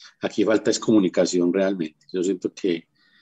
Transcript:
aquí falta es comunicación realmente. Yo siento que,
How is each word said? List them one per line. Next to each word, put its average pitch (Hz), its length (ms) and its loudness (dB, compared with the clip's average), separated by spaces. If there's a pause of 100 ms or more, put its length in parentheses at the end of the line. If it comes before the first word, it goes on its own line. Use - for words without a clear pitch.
(200)
aquí 101 240 -2
falta 107 260 0
es - 80 0
comunicación 90 760 2
realmente. 95 600 -4
Yo 92 100 -2
siento 92 320 -4
que, 85 320 -4 (360)